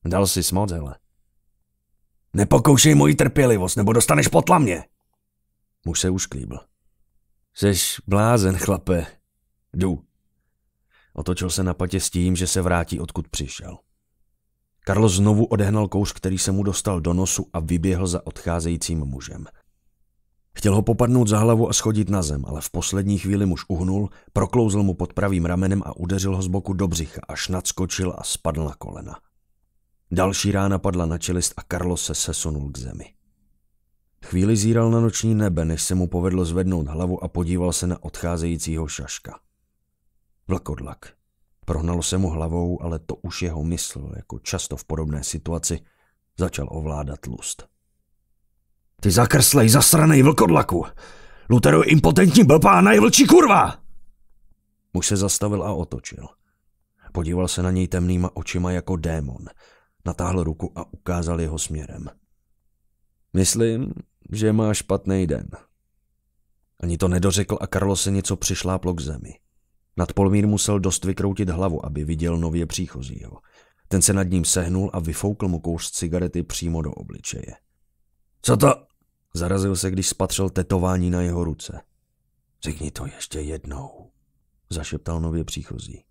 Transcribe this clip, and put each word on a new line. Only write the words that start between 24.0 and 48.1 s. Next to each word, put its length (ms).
proklouzl 500
mu 120
pod 180
pravým 320
ramenem 420
a 100
udeřil 400
ho 60
z 60
boku 240
do 160
břicha, 400
až 200
nadskočil 680
a 60
spadl 400
na 100
kolena. 440
Další 420
rána 260
padla 280
na 120
čelist 380
a 60
Carlos 420
se 100
sesunul 560
k 80
zemi. 360
Chvíli 320
zíral 340
na 100
noční 340
nebe, 300
než 180
se 120
mu 120
povedlo 380
zvednout 440
hlavu 360
a 40
podíval 440
se 140
na 160
odcházejícího 840
šaška. 520
Vlkodlak. 640
Prohnalo 380
se 160
mu 120
hlavou, 520
ale 160
to 160
už 280
jeho 220
mysl, 520
jako 220
často 380
v 80
podobné 400
situaci, 560
začal 320
ovládat 560
lust. 420